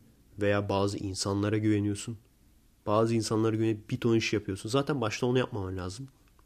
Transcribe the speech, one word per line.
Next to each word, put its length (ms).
veya 280
bazı 300
insanlara 600
güveniyorsun. 600
Bazı 280
insanlara 420
güvenip 340
bir 100
ton 160
iş 160
yapıyorsun. 360
Zaten 320
başta 260
onu 120
yapmaman 380
lazım. 320